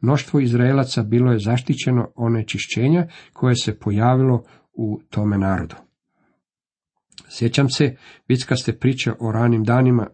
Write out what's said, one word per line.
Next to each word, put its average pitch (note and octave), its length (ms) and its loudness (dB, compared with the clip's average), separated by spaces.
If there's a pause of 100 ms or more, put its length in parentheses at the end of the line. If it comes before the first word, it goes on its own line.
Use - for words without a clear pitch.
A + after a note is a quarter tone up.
mnoštvo C#3+ 400 0
Izraelaca B2+ 640 2
bilo A#2+ 300 2
je A2+ 60 2
zaštićeno A#2+ 760 -2
onečišćenja A#2 920 -2 (260)
koje B2 240 0
se A2 220 -6
pojavilo B2 640 2 (300)
u G#2+ 280 -6 (100)
tome G#2 280 0
narodu. F#2+ 360 -2 (1600)
Sjećam B2 380 0
se C#3 280 0 (320)
vickaste B2+ 440 -2
priče C3 480 -2
o A2+ 120 -4
ranim A2+ 320 2
danima B2 480 2